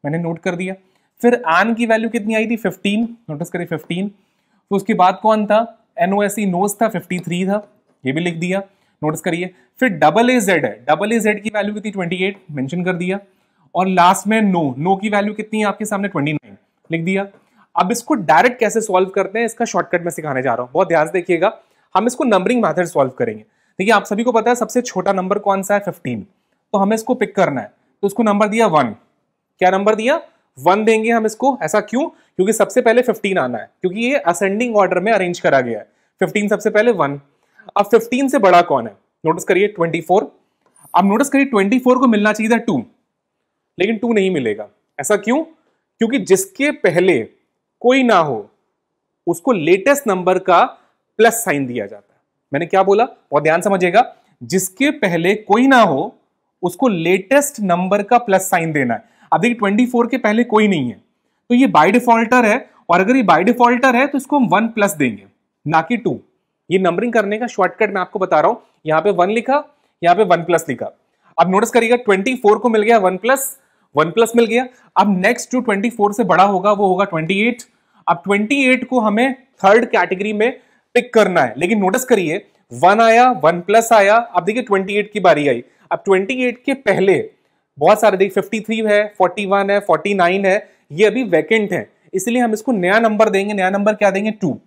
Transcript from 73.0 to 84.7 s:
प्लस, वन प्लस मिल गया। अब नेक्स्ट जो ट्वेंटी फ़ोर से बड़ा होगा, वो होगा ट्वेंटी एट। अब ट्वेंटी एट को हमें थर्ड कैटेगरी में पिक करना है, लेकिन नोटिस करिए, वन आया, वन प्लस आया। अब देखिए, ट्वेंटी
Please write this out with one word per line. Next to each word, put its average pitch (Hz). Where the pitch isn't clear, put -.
प्लस, 262
वन 160
प्लस 226
मिल 233
गया। 240
अब 196
नेक्स्ट 226
जो 254
ट्वेंटी 208
फ़ोर 208
से 240
बड़ा 175
होगा, 196
वो 202
होगा 185
ट्वेंटी 175
एट। 240
अब 170
ट्वेंटी 214
एट 254
को 254
हमें 226
थर्ड 220
कैटेगरी 196
में 214
पिक 247
करना 185
है, 117
लेकिन 185
नोटिस 196
करिए, 190
वन 175
आया, 233
वन 175
प्लस 220
आया। 202
अब 226
देखिए, 214
ट्वेंटी 196